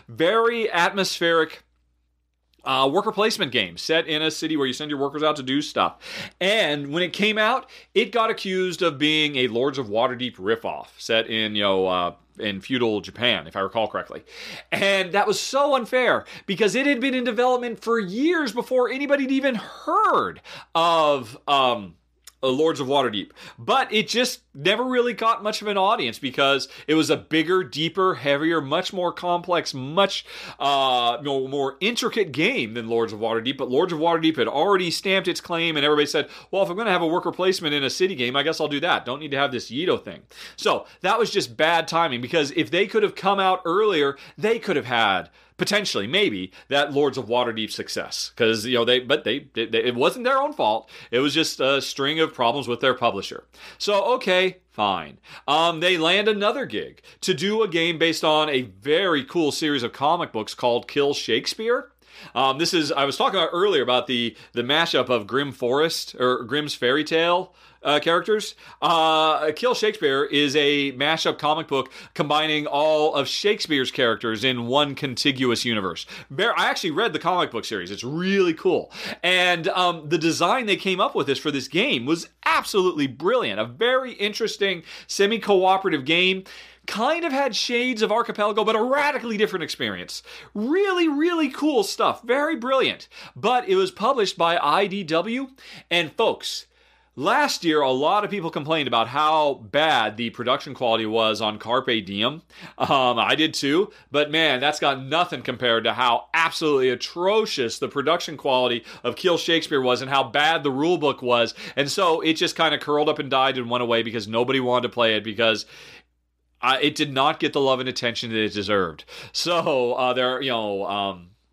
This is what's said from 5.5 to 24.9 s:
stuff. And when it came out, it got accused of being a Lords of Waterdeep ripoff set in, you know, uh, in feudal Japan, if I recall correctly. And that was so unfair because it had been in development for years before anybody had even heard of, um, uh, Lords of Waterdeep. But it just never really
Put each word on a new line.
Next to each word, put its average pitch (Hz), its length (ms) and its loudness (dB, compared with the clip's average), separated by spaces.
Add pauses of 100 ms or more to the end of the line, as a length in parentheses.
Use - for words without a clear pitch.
stuff. 98 360 0 (420)
And 151 540 0
when 175 100 0
it 175 100 -4
came 214 240 0
out, 233 320 0 (240)
it 196 180 2
got 226 180 2
accused 185 520 -2
of 160 160 2
being 151 380 2
a 127 120 2
Lords 127 300 0
of 127 100 -4
Waterdeep 120 500 -2
ripoff 92 500 -4 (100)
set 113 300 0
in, 110 280 -2
you 104 80 0
know, 95 240 2
uh, 90 280 0 (240)
in 101 220 -6
feudal 117 400 0
Japan, 95 440 -2
if 85 100 -14
I 101 40 -4
recall 104 280 -2
correctly. - 360 -8 (480)
And 196 400 0
that 202 160 2
was 202 120 0
so 285 360 0
unfair 233 500 0 (220)
because 196 260 2
it 269 140 2
had 269 120 2
been 262 140 0
in 254 100 0
development 240 560 0
for 226 200 0
years 262 520 0
before 247 380 0
anybody 277 340 0
had 262 80 -2
even 269 240 2
heard 269 840 0 (320)
of, 151 640 2 (100)
um, 123 460 2 (480)
uh, 135 80 0
Lords 143 320 2
of 127 60 -4
Waterdeep. 123 440 0 (260)
But 226 360 0
it 214 160 2
just 240 320 -2 (120)
never 196 300 0
really 247 300 0